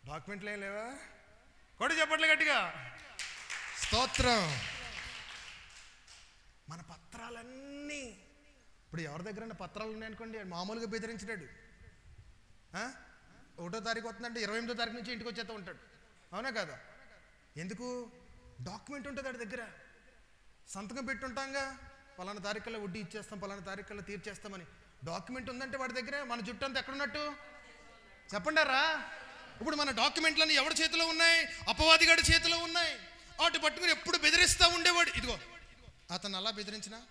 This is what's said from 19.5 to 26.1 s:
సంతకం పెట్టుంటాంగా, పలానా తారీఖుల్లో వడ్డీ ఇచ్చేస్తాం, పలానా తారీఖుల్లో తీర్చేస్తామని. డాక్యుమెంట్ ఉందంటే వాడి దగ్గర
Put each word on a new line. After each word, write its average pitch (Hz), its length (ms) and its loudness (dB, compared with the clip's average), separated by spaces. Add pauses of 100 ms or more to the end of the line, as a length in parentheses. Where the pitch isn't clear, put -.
సంతకం 214 300 -8
పెట్టుంటాంగా, 269 720 -6 (400)
పలానా 196 220 -8
తారీఖుల్లో 220 400 -6
వడ్డీ 202 200 -6
ఇచ్చేస్తాం, 208 380 -10
పలానా 196 220 -8
తారీఖుల్లో 196 420 -10
తీర్చేస్తామని. 196 640 -10 (400)
డాక్యుమెంట్ 214 460 -8
ఉందంటే 262 260 -8
వాడి 254 160 -4
దగ్గర 262 300 -4